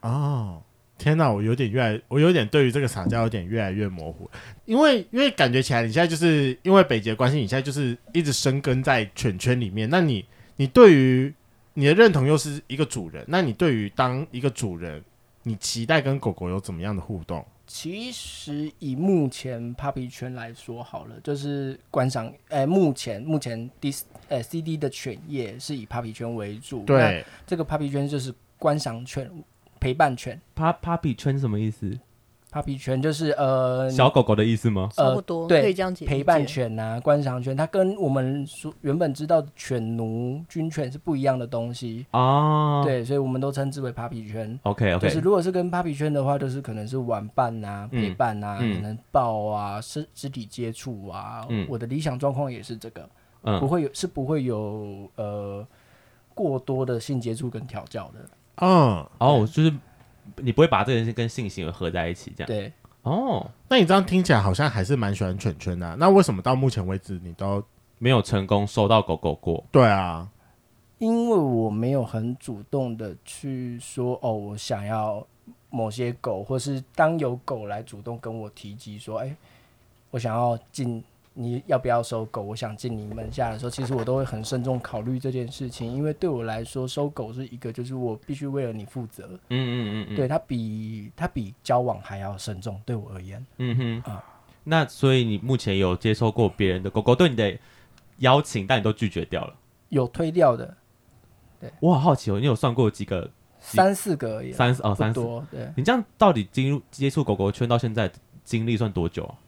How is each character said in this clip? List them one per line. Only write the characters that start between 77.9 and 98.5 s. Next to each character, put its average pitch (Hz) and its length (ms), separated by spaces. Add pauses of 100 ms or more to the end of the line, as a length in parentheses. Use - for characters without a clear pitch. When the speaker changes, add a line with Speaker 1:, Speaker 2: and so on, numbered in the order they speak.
Speaker 2:
动 117 180
跟 113 140
我 110 180
提 101 220
及 104 240
说， 110 220
哎， 135 160 (760)
我 131 60
想 113 160
要 120 240 (140)
进， 120 320 (300)
你 120 320
要 139 120
不 123 120
要 120 120
收 113 260
狗？ 110 140
我 104 140
想 107 220
进 117 200
你 104 100
门 110 220
下 120 200
的 110 100
时 123 60
候， 120 40
其 131 160
实 123 80
我 117 120
都 127 100
会 135 80
很 113 220
慎 127 180
重 127 160
考 113 220
虑 127 180
这 131 100
件 127 220
事 131 180
情， 120 240
因 139 100
为 151 100
对 175 160
我 123 140
来 113 200
说， 127 240
收 143 220
狗 113 240
是 131 140
一 120 100
个， 117 160
就 127 100
是 127 120
我 123 200 (100)
必 143 80
须 139 140
为 139 180
了 117 60
你 107 140
负 123 220
责。 - 200 (220)
Speaker 3:
嗯， - 0
嗯， 123 100
嗯， 117 520
嗯。 104 40
Speaker 2:
对， 131 100
它 151 140
比， 110 800
它 175 100
比 107 340
交 123 200
往 120 200
还 98 180
要 98 180
慎 98 240
重， 101 240
对 120 100
我 104 180
而 92 80
言。 98 240 (120)
Speaker 3:
嗯 120 480
哼。 110 80
Speaker 2:
啊。 90 100 (400)
Speaker 3:
那 156 240
所 135 260
以 127 120
你 107 140
目 123 180
前 98 220
有 90 180
接 110 160
受 110 180
过 110 160
别 95 220
人 92 120
的 95 80
狗 104 120
狗 120 120
对 170 140
你 127 80
的 101 220 (640)
邀 131 220
请， 101 240